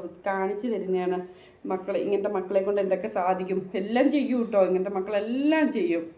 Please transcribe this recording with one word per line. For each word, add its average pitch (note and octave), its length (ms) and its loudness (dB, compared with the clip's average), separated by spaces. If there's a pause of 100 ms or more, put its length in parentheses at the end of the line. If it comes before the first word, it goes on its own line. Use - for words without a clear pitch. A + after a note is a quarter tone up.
(280)
കാണിച്ചു G3+ 400 -2
തരുന്നതാണ്. F#3 500 0 (480)
മക്കളെ, F#3+ 340 -2
ഇങ്ങനത്തെ G3 380 0
മക്കളെ F#3+ 300 0
കൊണ്ട് G3+ 140 2
എന്തൊക്കെ F#3 260 0
സാധിക്കും, F#3 640 -2 (100)
എല്ലാം A#3 280 2
ചെയ്യും B3+ 340 2
കേട്ടോ. G3+ 260 4
ഇങ്ങനത്തെ F#3 300 0
മക്കളെല്ലാം A#3+ 720 2
ചെയ്യും. E3+ 340 0 (120)